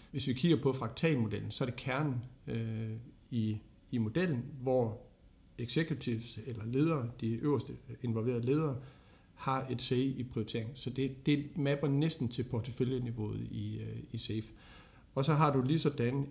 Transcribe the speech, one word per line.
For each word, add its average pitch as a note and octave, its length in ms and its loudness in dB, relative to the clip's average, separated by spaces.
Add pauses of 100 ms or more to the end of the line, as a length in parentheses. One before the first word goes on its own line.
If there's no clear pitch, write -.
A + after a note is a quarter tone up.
(100)
hvis C3+ 160 -4
vi C3 60 4
kigger E3 300 4
på C3+ 100 4
fraktalmodellen, A2+ 800 0
så - 140 -2
er - 20 0
det A#2+ 100 -4
kernen, C#3 380 0 (320)
øh, A2+ 440 -4 (400)
i, A2 280 2 (320)
i B2 80 0
modellen, B2 460 2 (180)
hvor B2 360 2 (600)
executives A#2+ 880 -2
eller A2 200 -6
ledere, C3+ 420 2 (120)
de A2+ 140 0
øverste C3 380 0 (300)
involverede A#2 440 0
ledere, C#3+ 300 2 (580)
har C3 360 -2
et A#2+ 120 -2
say B2+ 140 2
i C3 260 2 (100)
prioritering. A2+ 420 -4
Så - 160 -8
det, C3+ 360 -4
det C#3+ 320 2
mapper C#3+ 300 2
næsten C#3+ 400 2
til - 140 -2
porteføljeniveauet A#2 960 -2 (100)
i, G#2+ 280 -4
øh, A2 180 -8 (160)
i A#2 60 -6
safe. G#2+ 260 -4 (720)
Og C#3 100 0
så D3+ 100 4
har D3 180 6
du C3 100 4
lige D3 160 2
sådan C#3 520 0